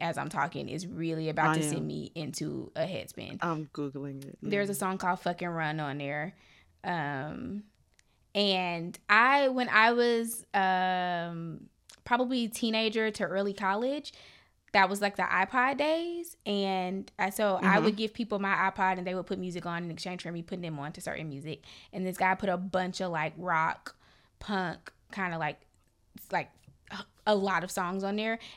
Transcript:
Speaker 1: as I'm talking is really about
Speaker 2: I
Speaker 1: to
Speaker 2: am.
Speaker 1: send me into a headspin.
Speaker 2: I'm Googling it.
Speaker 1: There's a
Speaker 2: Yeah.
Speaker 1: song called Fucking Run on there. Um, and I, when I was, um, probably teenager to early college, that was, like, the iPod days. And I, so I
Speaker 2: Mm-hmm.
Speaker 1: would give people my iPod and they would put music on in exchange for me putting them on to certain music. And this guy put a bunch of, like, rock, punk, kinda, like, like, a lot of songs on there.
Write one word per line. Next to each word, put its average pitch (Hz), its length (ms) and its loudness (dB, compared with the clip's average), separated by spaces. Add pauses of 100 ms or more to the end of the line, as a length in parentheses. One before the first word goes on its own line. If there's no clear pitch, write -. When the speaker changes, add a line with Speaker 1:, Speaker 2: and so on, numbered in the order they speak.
Speaker 1:
as 165 180 -2
I'm 143 100 -4
talking 143 400 -2
is 170 180 -8
really 160 440 -4
about 156 200 2
Speaker 2:
I 156 80 4
Speaker 1:
to 156 60 0
Speaker 2:
am. 151 60 0
Speaker 1:
send 156 160 -2
me 151 280 -8
into 147 600 -6
a 156 60 -2
headspin. - 580 -8
Speaker 2:
I'm 156 320 -2
Googling 139 520 -8
it. - 180 -16
Speaker 1:
There's 202 260 0
a 202 40 -2
Speaker 2:
Yeah. 196 60 -4
Speaker 1:
song 190 200 -2
called 185 220 0
Fucking 180 280 -4
Run 156 320 -2
on 143 180 -4
there. 147 360 -4 (500)
Um, 151 800 -4 (680)
and 180 640 0 (100)
I, 262 400 8
when 254 200 0
I 220 240 8
was, 233 520 2 (100)
um, 180 1120 0 (360)
probably 247 440 2
teenager 220 600 2
to 214 140 -2
early 196 280 0
college, 220 600 -2 (600)
that 190 160 8
was, 202 120 0
like, 202 160 2
the 190 60 0
iPod 247 540 2
days. 339 600 0 (100)
And 190 720 0
I, 185 120 2
so 202 260 2
I - 40 0 (160)
Speaker 2:
Mm-hmm. 220 80 6
Speaker 1:
would 208 120 4
give 214 180 -2
people 214 260 -2
my 190 300 2
iPod 185 280 2
and 180 80 -6
they 185 80 -2
would 180 120 -4
put 190 120 -4
music 175 280 -6
on 175 180 -4
in 170 60 -6
exchange 180 320 -8
for 165 100 -8
me 170 100 -6
putting 180 200 -8
them 160 160 -6
on 143 140 -8
to - 80 -14
certain 156 280 -6
music. 139 360 -10 (280)
And 185 140 -4
this 185 100 -4
guy 190 180 4
put 190 140 -2
a 180 80 2
bunch 185 440 -2
of, 185 120 -4
like, 156 240 -2
rock, 165 580 0 (440)
punk, 190 520 -4 (220)
kinda, 180 260 -4
like, 151 220 -4 (720)
like, 160 180 -2 (760)
a 214 100 6
lot 196 260 2
of 185 80 -6
songs 190 320 -2
on 196 140 -2
there. 220 220 -2 (180)